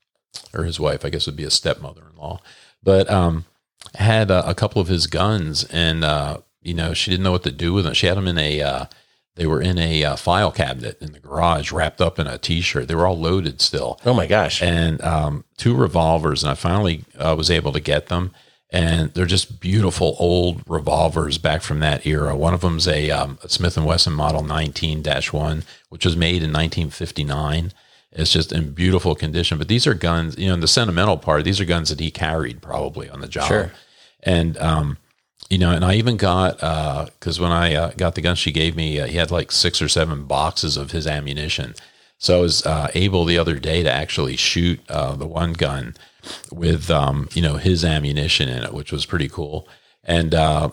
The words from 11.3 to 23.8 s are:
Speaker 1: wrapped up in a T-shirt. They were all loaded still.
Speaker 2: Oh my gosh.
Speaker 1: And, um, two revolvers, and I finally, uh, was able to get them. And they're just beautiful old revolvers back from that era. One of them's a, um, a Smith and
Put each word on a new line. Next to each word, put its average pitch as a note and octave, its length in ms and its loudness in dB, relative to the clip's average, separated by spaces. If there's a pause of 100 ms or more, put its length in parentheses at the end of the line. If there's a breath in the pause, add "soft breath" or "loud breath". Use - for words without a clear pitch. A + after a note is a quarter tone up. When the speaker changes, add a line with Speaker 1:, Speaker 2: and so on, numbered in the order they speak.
Speaker 1:
wrapped D#2 280 -2
up E2+ 180 0
in D2+ 80 0
a C#2 120 -8
T-shirt. E2 500 -2
They E2 60 -2
were E2+ 120 4
all F2+ 120 2
loaded E2 420 0
still. C2+ 460 -2
Speaker 2:
Oh B2 80 4
my F2 120 2
gosh. F#2+ 360 2
Speaker 1:
And, E2+ 400 2
um, D2+ 420 0 (140)
two A#2+ 160 2
revolvers, D#2+ 680 2
and D2 80 0
I C2+ 40 0
finally, F2 500 0 (140)
uh, D#2 180 2
was D#2 140 2
able D#2 220 2
to D2+ 80 -2
get C#2+ 260 0
them. F2+ 260 -2 (380 soft breath)
And E2 440 2
they're F2+ 120 0
just - 340 -2
beautiful F#2 580 2
old F2 480 2
revolvers D#2+ 720 0
back D#2 240 -2
from D2 180 -4
that D2+ 260 0
era. D2 280 0
One E2 200 2
of E2+ 80 0
them's E2 260 0
a, D2+ 220 0
um, C#2 340 -4
a F2+ 40 -14
Smith F2 280 0
and D#2+ 100 2